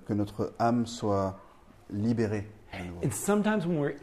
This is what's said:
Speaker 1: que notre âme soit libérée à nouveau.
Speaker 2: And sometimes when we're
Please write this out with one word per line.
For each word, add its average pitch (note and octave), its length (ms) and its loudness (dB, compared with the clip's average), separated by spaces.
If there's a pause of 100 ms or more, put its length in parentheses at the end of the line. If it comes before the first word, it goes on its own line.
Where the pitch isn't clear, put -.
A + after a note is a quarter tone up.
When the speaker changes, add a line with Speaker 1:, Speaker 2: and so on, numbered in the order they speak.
Speaker 1:
que A2+ 60 -2
notre G#2 460 -2
âme A#2 280 4
soit G2 520 0 (520)
libérée G#2+ 580 0 (240)
à F2+ 120 -8
nouveau. F2 200 -8
Speaker 2:
And C#3 80 2
sometimes G#3 540 2
when F3 120 2
we're C#3+ 240 0